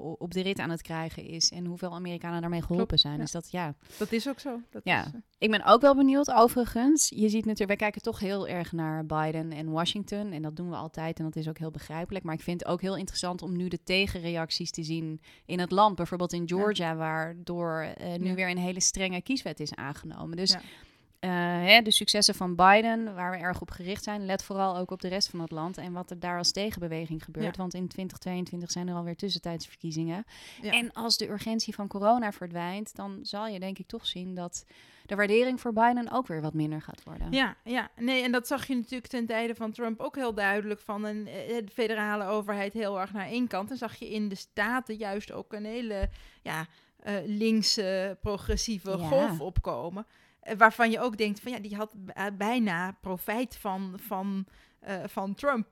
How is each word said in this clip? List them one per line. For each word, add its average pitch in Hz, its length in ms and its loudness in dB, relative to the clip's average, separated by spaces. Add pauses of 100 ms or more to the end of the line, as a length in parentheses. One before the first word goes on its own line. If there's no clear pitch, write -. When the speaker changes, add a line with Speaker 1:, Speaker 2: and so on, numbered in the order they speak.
Speaker 1:
o-, 165 140 -8
op 175 140 -10
de 185 80 0
rit 190 180 -2
aan - 100 -4
het 165 120 -6
krijgen 165 440 -8
is. 165 260 0
En 175 140 -8
hoeveel 175 280 -6
Amerikanen 170 480 -6
daarmee 170 200 -2
geholpen 175 260 2
Speaker 2:
Klopt, - 140 2
Speaker 1:
zijn. 147 140 0
Speaker 2:
ja. 151 60 -4
Speaker 1:
Dus 156 100 -4
dat, 170 200 -10
ja. 170 220 -4 (240)
Speaker 2:
Dat 208 140 -4
is 226 180 -2
ook 269 100 -8
zo. 240 200 -8 (120)
Dat 208 120 -14
Speaker 1:
Ja. 170 220 2
Speaker 2:
is, 147 80 -8
eh, - 60 -12 (180)
Speaker 1:
Ik 214 140 2
ben 208 120 0
ook 226 180 10
wel 277 140 10
benieuwd 269 360 6
overigens. 240 840 6
Je 214 140 6
ziet 214 160 2
natuurlijk, 214 220 2
wij 202 80 4 (140)
kijken 208 120 -6
toch 226 180 -4
heel 196 280 -2
erg 170 240 -4
naar 160 340 -2
Biden 156 460 -2
en 156 200 -6
Washington. 196 600 -2
En 156 100 -6
dat 156 140 -6
doen 180 140 -6
we 165 60 -6
altijd 160 440 -6
en 165 60 -4
dat 160 100 -6
is 156 140 -4
ook 160 80 -8
heel 160 140 -6
begrijpelijk. 165 540 -8
Maar 160 100 -4
ik 151 60 -8
vind 175 180 -4
het - 100 -6
ook 175 120 0
heel 190 160 -2
interessant 180 440 -6
om 185 140 -6
nu 180 120 -2
de 175 160 -6
tegenreacties 170 880 0
te 165 120 -6
zien 160 380 -4 (240)
in 185 140 -2
het 175 120 0
land. 196 240 8
Bijvoorbeeld 175 380 -2
in 175 120 -2
Speaker 2:
Ja. 175 100 -2
Speaker 1:
Georgia, 190 400 2
waar 160 480 -2
door, 170 360 -2 (180)
eh, 175 180 -6
nu 175 120 0
Speaker 2:
Ja. 185 60 2
Speaker 1:
weer 185 160 0
een 180 80 -2
hele 180 240 -2
strenge 185 400 0
kieswet 254 380 -4
is 147 160 -6
aangenomen. 160 640 -8
Dus, 185 140 2
Speaker 2:
Ja. 180 100 2 (580)
Speaker 1:
eh, 185 100 -2 (380)
hè, 220 140 12
de 214 100 0
successen 208 440 4
van 180 200 -2
Biden, 214 600 8
waar 180 160 -2
we 185 60 -4
erg 180 240 -2
op 175 100 -10
gericht 185 320 -6
zijn, 208 220 -4
let 190 180 0
vooral 190 340 0
ook 180 140 -4
op 185 100 -8
de 185 60 -4
rest 190 220 0
van 175 100 -8
het 165 120 -6
land 160 260 -6
en 180 160 -8
wat 175 180 -8
er 175 80 -10
daar 175 180 -2
als 175 140 0
tegenbeweging 165 720 -4
gebeurt. 160 220 -6 (100)
Speaker 2:
Ja. 190 60 -8
Speaker 1:
Want 180 120 -6
in 180 140 -6
twintig 185 300 -10
tweeëntwintig 180 540 -8
zijn 180 160 -6
er 175 80 -6
alweer 170 200 -6
tussentijdsverkiezingen. 165 1080 -6 (380)
Speaker 2:
Ja. 202 100 -4
Speaker 1:
En 233 220 2
als 226 240 0
de - 120 -4
urgentie 220 460 -4
van 202 120 -6
corona 208 440 4
verdwijnt, 180 640 -8
dan 196 260 -10
zal 208 260 -8
je 202 120 -8
denk 190 200 -6
ik 185 80 -12
toch - 200 -10
zien 185 280 -8
dat 175 300 -8 (400)
de 208 100 -6
waardering 226 460 4
voor 233 120 -2
Biden 240 380 4
ook 247 160 0
weer 160 140 -4
wat 156 120 -2
minder 156 280 0
gaat - 220 -18
worden. - 280 -8
Speaker 2:
Ja, 262 320 2
ja. 233 320 -4
Nee, 247 280 0
en 240 80 0
dat 247 160 0
zag 277 200 -2
je 269 80 -2
natuurlijk 247 320 -6
ten 233 180 -4
tijde 226 300 -2
van 220 160 -6
Trump 226 280 -6
ook 285 160 -6
heel 247 180 -2
duidelijk 202 460 0
van 208 240 -6
een, 214 240 -6
eh, 190 280 -6 (100)
de 196 80 -16
federale 214 520 0
overheid 202 480 -2
heel 202 260 -2
erg 190 140 -4
naar 202 140 -4
één 240 200 -2
kant. 196 220 -4
Dan 262 80 -8
zag 226 180 -8
je - 140 -12
in 208 200 -2
de 190 60 -4
staten 220 600 -4
juist 208 360 -6
ook - 220 -12
een 208 120 -10
hele, 220 440 -4 (320)
ja, 160 240 -6 (340)
eh, - 140 -6 (120)
linkse, 202 960 2
progressieve 208 760 -2
Speaker 1:
Ja. 170 100 -2
Speaker 2:
golf 233 320 4
opkomen. 175 640 -4 (340)
Eh, - 180 -6
waarvan 226 340 8
je 226 80 0
ook 226 180 -2
denkt 208 220 0
van, 247 120 -10
ja, 247 80 -8
die 202 160 -10
had 208 300 -8
b-, 185 40 -12
eh, - 160 -6 (120)
bijna 202 640 0
profijt 214 540 -4
van, 190 400 -6
van, 196 500 -4 (340)
eh, - 160 -8 (120)
van 196 280 -6
Trump. 269 360 0